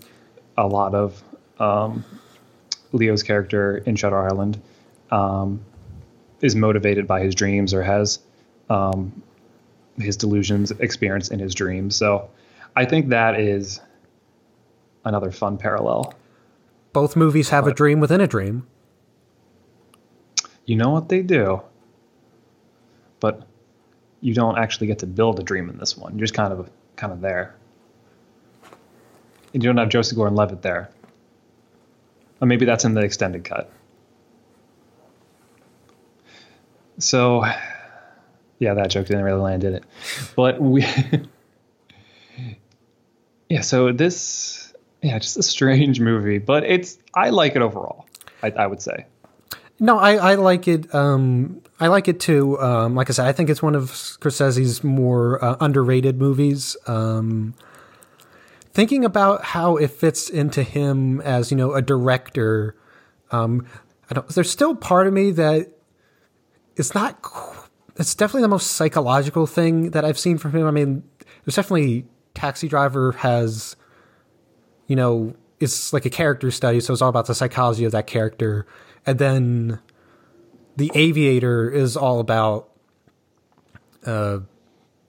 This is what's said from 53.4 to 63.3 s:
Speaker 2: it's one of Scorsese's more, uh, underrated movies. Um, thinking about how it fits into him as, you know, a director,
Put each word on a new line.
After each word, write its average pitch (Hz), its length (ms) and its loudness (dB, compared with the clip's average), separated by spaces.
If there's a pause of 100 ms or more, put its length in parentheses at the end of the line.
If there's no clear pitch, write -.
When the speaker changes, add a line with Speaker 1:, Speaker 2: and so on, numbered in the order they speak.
Speaker 2:
it's 151 140 0
one 151 140 2
of 131 160 -2
Scorsese's 131 920 0
more, 123 600 2
uh, 123 160 2
underrated 131 580 2
movies. 139 580 0 (120)
Um, 110 640 -2 (1160)
thinking 240 320 2
about 202 400 2
how 170 320 0
it 147 160 0
fits - 360 -2
into 143 360 -2
him 135 560 -2
as, 123 320 -2
you 139 40 0
know, 131 180 0
a 135 80 0
director, 123 920 0 (560)